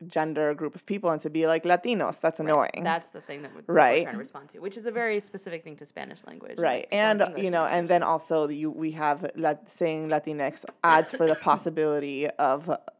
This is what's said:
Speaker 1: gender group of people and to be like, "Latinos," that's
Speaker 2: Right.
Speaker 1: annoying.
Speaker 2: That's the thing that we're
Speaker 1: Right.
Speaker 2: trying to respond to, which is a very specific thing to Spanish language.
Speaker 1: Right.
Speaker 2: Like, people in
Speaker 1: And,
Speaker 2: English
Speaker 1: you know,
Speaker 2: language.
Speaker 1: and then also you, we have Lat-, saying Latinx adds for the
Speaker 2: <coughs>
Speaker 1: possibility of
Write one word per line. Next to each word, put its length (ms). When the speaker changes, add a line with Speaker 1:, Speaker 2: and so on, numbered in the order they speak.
Speaker 1:
gender 480
group 220
of 100
people 240
and 120
to 80
be 180
like, 160
"Latinos," 560
that's 180
Speaker 2:
Right. 100
Speaker 1:
annoying. 360
Speaker 2:
That's 240
the 120
thing 220
that 100
we're 100
Speaker 1:
Right. 300
Speaker 2:
trying 100
to 60
respond 320
to, 80
which 160
is 100
a 60
very 260
specific 460
thing 140
to 60
Spanish 440
language. 320
Speaker 1:
Right. 220
Speaker 2:
Like, 80
people 100
in 40
Speaker 1:
And, 180
Speaker 2:
English 200
Speaker 1:
you 80
know, 120
Speaker 2:
language. 180
Speaker 1:
and 80
then 160
also 420
you, 240
we 220
have 420
Lat-, 380
saying 380
Latinx 540
adds 280
for 140
the 80
Speaker 2:
<coughs> 160
Speaker 1:
possibility 800
of 400